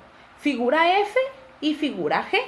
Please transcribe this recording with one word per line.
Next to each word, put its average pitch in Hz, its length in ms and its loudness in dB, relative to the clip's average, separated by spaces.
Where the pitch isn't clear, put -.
figura 294 600 2
F 415 200 0
y 302 140 0
figura 196 560 -2
G. 480 180 2